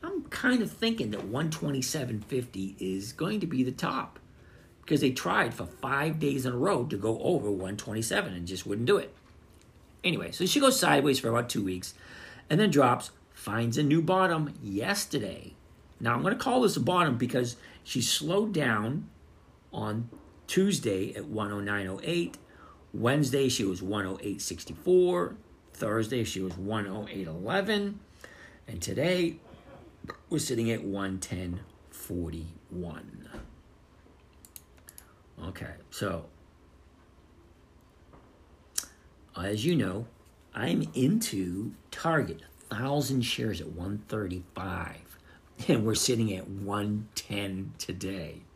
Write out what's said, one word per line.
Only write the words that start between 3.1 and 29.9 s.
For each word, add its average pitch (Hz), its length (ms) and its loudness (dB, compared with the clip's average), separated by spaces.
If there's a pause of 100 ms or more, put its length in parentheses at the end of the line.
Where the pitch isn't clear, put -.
going 202 280 -2
to 170 60 -2
be 131 160 2
the 127 100 2
top, - 460 -4 (640)
because 147 180 4
they 131 120 4
tried 170 420 0
for - 100 -6
five 147 560 -2
days 139 240 2
in 127 80 0
a 123 40 -2
row 127 280 2
to 107 120 -4
go 110 240 0
over 104 300 2
one 95 280 -2
twenty-seven 110 560 -2
and 87 120 -6
just 92 200 -6
wouldn't 107 200 0
do 196 120 8
it. - 160 -4 (920)
Anyway, 104 260 0
so - 140 -2
she 233 160 4
goes 262 180 8
sideways 143 400 6
for - 120 2
about 120 180 2
two 110 160 0
weeks 92 300 -4 (560)
and 165 100 6
then 214 100 6
drops, 135 400 6 (220)
finds 117 460 0
a 151 40 2
new 151 200 6
bottom 170 500 4 (100)
yesterday. 104 920 -4 (460)
Now, 117 140 2
I'm 123 80 0
gonna 196 140 2
call 254 240 2
this 226 160 4
a - 40 0
bottom 160 360 4
because 123 400 0 (260)
she - 200 -2
slowed 196 500 2
down 131 560 2 (640)
on 110 380 -4 (360)
Tuesday 123 680 2
at 101 100 -8
one 104 260 -4
oh 104 100 -4
nine 101 260 -2
oh 95 160 -6
eight. - 340 -2 (560)
Wednesday, 131 560 4
she 117 160 2
was 92 180 -2
one 101 220 0
oh 95 180 -4
eight 101 200 -4
sixty-four. 180 960 2 (380)
Thursday, 110 500 0
she 95 160 -4
was 92 160 -4
one 101 320 -2
oh 104 200 -6
eight 95 200 -6
eleven. 196 720 -2 (680)
And 90 160 -8
today, 170 540 0 (920)